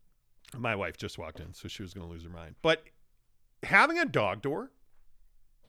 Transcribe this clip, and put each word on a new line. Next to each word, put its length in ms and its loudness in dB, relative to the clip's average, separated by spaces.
my 200 0
wife 220 -4
just 200 -8
walked 220 -12
in, 160 -12
so 120 -12
she 140 -10
was 140 -12
gonna 140 -12
lose 140 -12
her 60 -14
mind. 320 -14
But 220 4
having 340 6
a 80 2
dog 380 2
door 280 -4